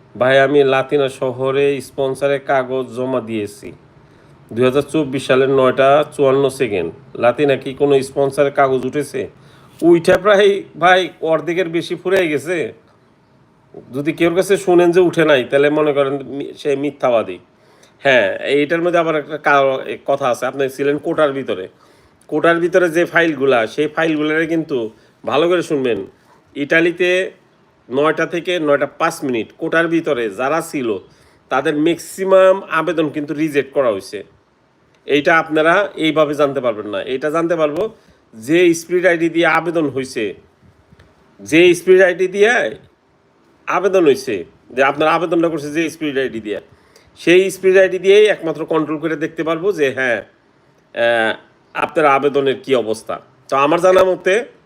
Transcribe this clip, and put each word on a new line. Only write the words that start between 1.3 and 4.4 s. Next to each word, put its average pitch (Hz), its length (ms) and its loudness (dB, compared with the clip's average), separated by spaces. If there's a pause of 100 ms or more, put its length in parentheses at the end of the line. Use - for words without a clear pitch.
স্পন্সরে 135 580 -4
কাগজ 131 580 -4
জমা 127 240 -4
দিয়েছি 107 520 -8 (800)